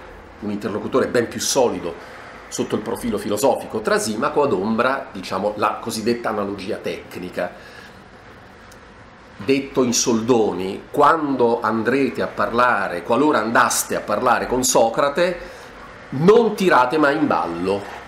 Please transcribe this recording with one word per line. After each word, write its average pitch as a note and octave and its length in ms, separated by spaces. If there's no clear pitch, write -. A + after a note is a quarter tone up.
un G#2 100
interlocutore G#2 600
ben A#2 180
più A2 120
solido G2 540
sotto - 280
il A2 60
profilo A#2 380
filosofico, A2 640
Trasimaco, D3 600
adombra, A2+ 680
diciamo, G2 460
la G#2+ 220
cosiddetta A2+ 500
analogia G2+ 480
tecnica. F2 720
Detto C3+ 460
in A#2+ 100
soldoni, G#2+ 960
quando C#3 720
andrete A2+ 640
a F2+ 40
parlare, G2+ 760
qualora C#3 340
andaste A2+ 580
a E2+ 60
parlare A#2 460
con B2+ 160
Socrate, D3 720
non G#3 460
tirate E3 420
mai D3 200
in D3+ 100
ballo F2 520